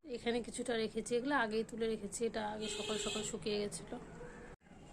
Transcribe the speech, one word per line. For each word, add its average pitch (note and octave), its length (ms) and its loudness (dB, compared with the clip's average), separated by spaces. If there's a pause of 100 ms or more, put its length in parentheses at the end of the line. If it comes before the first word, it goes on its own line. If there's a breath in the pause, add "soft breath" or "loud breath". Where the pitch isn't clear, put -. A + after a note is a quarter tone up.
এখানে A#3+ 320 2
কিছুটা A#3 360 0
রেখেছি, A3 400 2
এগুলো C4 180 4
আগেই A3+ 360 4
তুলে A3+ 160 0
রেখেছি, G#3+ 400 0
এটা G#3+ 220 0
আগে G#3+ 200 -2
সকাল G#3+ 300 0
সকাল G#3+ 240 0
শুকিয়ে G#3 360 0
গেছিলো। G#3 400 -2 (960)